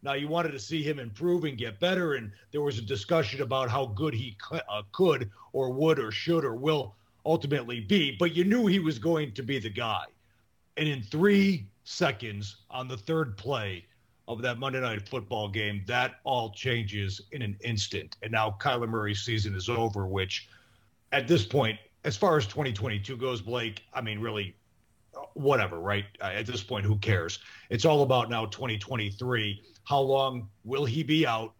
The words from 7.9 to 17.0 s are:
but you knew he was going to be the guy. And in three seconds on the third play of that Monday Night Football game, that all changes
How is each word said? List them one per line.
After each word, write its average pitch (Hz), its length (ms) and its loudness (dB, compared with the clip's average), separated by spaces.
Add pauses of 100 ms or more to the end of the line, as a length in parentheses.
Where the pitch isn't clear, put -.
but 170 160 2
you 175 80 4
knew 220 240 6
he 190 120 6
was 156 200 0
going 151 340 0
to 127 100 -8
be 131 160 -2
the 110 100 -6
guy. 104 340 -2 (720)
And 151 140 2
in 135 140 -4
three 190 640 4 (180)
seconds 107 840 -4
on 127 200 -8
the 127 80 -8
third 139 400 -2
play 104 480 -4 (420)
of 117 140 -6
that 120 180 0
Monday 131 220 -2
Night 110 260 -4
Football 107 400 -4
game, 101 400 -2
that 123 280 0 (100)
all 123 260 -2
changes 104 680 -4 (100)